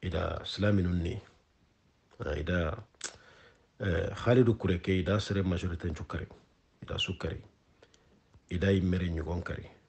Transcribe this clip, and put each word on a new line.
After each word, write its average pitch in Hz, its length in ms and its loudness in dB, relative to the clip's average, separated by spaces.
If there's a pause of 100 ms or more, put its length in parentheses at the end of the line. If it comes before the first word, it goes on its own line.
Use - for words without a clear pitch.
Ida 85 420 -2
Islaminu 95 500 2
ni, 87 280 -2 (1040)
ah, 73 120 -4
ida, 82 400 -2 (1000)
eh, 87 360 0
Khalidu 117 420 6
kure 92 220 0
ke, 95 200 2
ida 92 200 2
sere 98 240 0
majorité 87 460 -2
nchukari, - 380 -8 (540)
ida - 180 -10
sukari, - 420 -4 (1080)
ida 90 220 2
imere 90 380 4
nyugon 82 340 -2
kari. - 340 -10 (100)